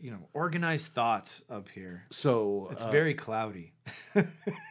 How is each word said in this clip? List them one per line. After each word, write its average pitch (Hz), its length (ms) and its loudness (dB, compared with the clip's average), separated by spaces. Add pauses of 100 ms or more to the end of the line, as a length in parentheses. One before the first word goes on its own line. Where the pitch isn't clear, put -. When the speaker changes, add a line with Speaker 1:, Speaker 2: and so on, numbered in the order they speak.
Speaker 1:
you 131 80 -10
know, 95 240 -14
organize 165 540 0
thoughts 117 600 0
up 101 220 -10
here. 92 400 -14
Speaker 2:
So, 104 600 2
Speaker 1:
It's 117 120 -6
Speaker 2:
uh, 113 60 -2
Speaker 1:
very 151 240 6
cloudy. 107 600 -4 (420)
<laughs> - 0 - (560)